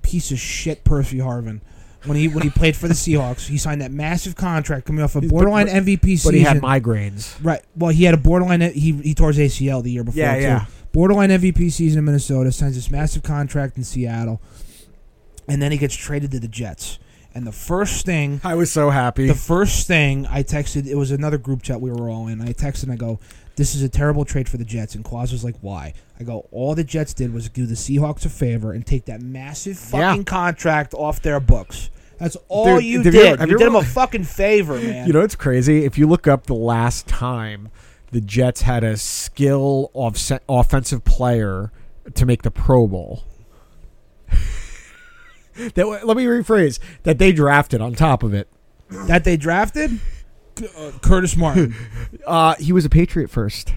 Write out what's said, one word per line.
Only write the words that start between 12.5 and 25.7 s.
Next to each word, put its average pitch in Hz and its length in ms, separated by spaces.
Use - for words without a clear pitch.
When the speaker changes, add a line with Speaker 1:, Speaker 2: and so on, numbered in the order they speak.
Speaker 1:
signs 135 240
this 127 160
massive 147 320
contract 143 540
in 127 80
Seattle, 117 560
and 143 140
then 143 100
he 151 60
gets 139 180
traded 139 360
to 131 100
the 113 80
Jets. - 500
And 123 140
the 107 60
first 190 520
thing 143 380
Speaker 2:
I 175 120
was 170 180
so 147 160
happy. 135 380
Speaker 1:
the 135 60
first 175 540
thing 139 420
I 139 140
texted, 143 420
it 135 100
was 139 160
another 147 260
group 127 240
chat 123 180
we 127 100
were 120 200
all 113 180
in. 113 140
I 120 100
texted 139 320
and 131 80
I 123 60
go, 113 240
"This 143 180
is 143 100
a 135 40
terrible 143 380
trade 135 240
for - 80
the 117 80
Jets." 107 300
And 107 100
Quaz 120 260
was 123 100
like, 117 200
"Why?" 82 320